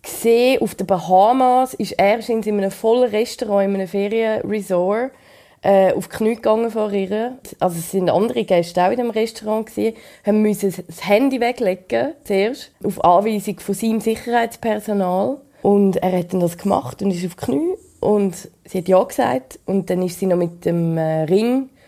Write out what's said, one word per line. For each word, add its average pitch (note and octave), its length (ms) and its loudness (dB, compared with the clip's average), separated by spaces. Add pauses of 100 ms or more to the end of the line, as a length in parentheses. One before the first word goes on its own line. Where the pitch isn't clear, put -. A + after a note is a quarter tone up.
gesehen, A#3+ 600 2
auf A3+ 140 -4
den F#3+ 120 -6
Bahamas A#3 840 4
ist - 200 -6
er, G#3 280 2
sind A3+ 220 -2
sie G#3+ 80 -2
in G#3 80 0
einem G3 120 -2
vollen A#3 380 2
Restaurant, G#3 580 0
in G3 80 0
einem F#3+ 120 -4
Ferienresort, G#3 1200 -2 (500)
äh, F#3+ 320 6
auf - 140 -4
die - 100 -16
Knie A3 180 0
gegangen A3+ 360 0
vor G#3+ 200 -4
ihr. G#3 460 -4 (220)
Also E3+ 200 -2
es - 120 -10
sind F#3 180 0
andere A3 360 0
Gäste F3 380 0
auch G3 80 2
in A#3+ 60 -2
dem A#3+ 120 -2
Restaurant A3 560 -4
gewesen, A3 320 -4 (280)
haben G#3+ 160 4
müssen G3+ 320 0 (140)
das - 200 -14
Handy B3 340 2
weglegen, A#3+ 720 -2 (100)
zuerst, G#3+ 480 -2 (120)
auf - 200 -2
Anweisung G3+ 560 2
von G3 160 -4
seinem A3+ 240 -2
Sicherheitspersonal. A3 1400 -2 (260)
Und G3+ 340 4
er F#3 220 0
hat F3 140 -6
dann F#3 60 0
das E3+ 180 0
gemacht - 440 -2
und G3 100 0
ist F3 140 -4
auf E3+ 100 -8
die - 100 -12
Knie. D4+ 280 -2 (260)
Und G#3 360 0 (300)
sie - 120 -8
hat F3+ 100 -4
ja F#3 160 4
gesagt. - 640 -4
Und F#3+ 240 -2
dann F3+ 140 0
ist F3 160 -6
sie G3 80 -2
noch F3 100 2
mit E3+ 260 -4
dem, E3+ 340 0
äh, D#3+ 260 0
Ring A#3 460 0 (180)